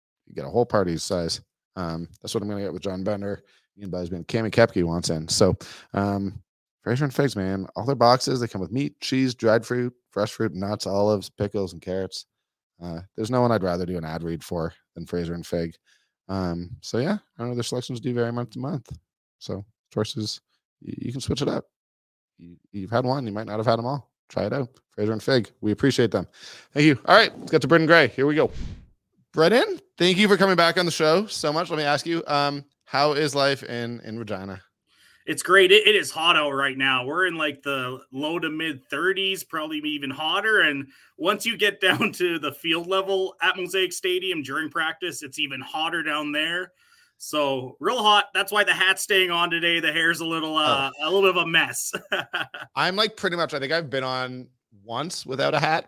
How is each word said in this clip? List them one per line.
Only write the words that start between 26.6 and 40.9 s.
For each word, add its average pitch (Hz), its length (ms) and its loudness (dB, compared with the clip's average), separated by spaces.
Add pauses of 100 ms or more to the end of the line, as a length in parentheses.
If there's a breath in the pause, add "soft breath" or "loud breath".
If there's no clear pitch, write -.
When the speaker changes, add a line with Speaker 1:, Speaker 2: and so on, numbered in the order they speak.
Speaker 1:
Thank 147 120 6
you. 139 200 6
All 180 100 8
right, 220 220 6
let's - 140 -8
get 156 100 4
to 139 60 -4
Britton 160 180 6
Gray. 156 220 8
Here 135 180 0
we 147 80 2
go. 143 160 2 (800 loud breath)
Britton, 240 460 4 (180)
thank 175 220 4
you 214 100 6
for 196 80 6
coming 190 200 4
back 170 220 6
on 180 60 2
the 165 80 0
show 165 340 4
so 156 260 -4
much. 170 180 -2
Let 165 60 -4
me 151 80 -2
ask 143 220 0
you, 165 200 -2
um, 143 380 0 (200)
how 147 280 2
is 143 220 0
life 139 280 2
in, 120 380 -8
in 110 180 -12
Regina? 98 420 -10 (640 soft breath)
Speaker 2:
It's 156 180 -6
great. 185 300 8
It, 214 140 8
it 208 80 6
is 156 160 0
hot 165 260 2
out 147 140 0
right 135 260 -2
now. 135 300 0
We're 170 200 0
in, 170 100 -4
like, 151 260 -4
the 131 380 -4 (120)
low 151 260 -4
to 165 120 -4
mid 156 400 -6
thirties, 185 540 -2
probably 156 340 -8
even 147 320 -6
hotter. 180 520 0
And 139 260 0 (280 soft breath)